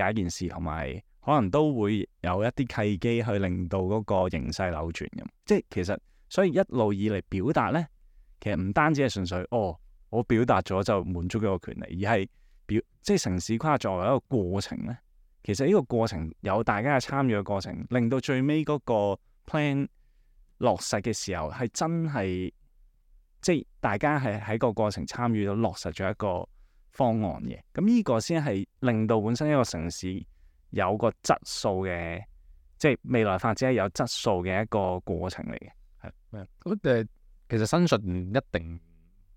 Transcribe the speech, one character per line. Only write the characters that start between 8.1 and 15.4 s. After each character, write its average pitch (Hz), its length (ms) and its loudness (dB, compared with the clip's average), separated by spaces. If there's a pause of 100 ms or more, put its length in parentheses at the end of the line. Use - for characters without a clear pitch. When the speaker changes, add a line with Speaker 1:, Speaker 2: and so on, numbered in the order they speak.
Speaker 1:
其 107 80 -4
實 101 60 0
唔 92 180 -2
單 156 200 4
止 143 80 2
係 127 120 2
純 95 120 -2
粹， 90 260 -4
哦， 101 260 0 (320)
我 113 140 0
表 117 220 4
達 110 180 4
咗 98 200 0
就 98 200 2
滿 87 260 -4
足 - 100 -2
咗 98 200 0
個 - 140 -12
權 82 100 -10
利， 90 220 -6
而 113 120 2
係 95 100 0 (380)
表-， 104 160 0 (220)
即 208 100 2
係 190 80 4
城 90 180 0
市 110 140 -4
規 113 60 0
劃 151 180 2
作 98 200 -2
為 90 80 -2
一 - 20 2
個 127 140 2
過 98 400 -2
程 - 240 -8
呢， 120 120 -8 (460)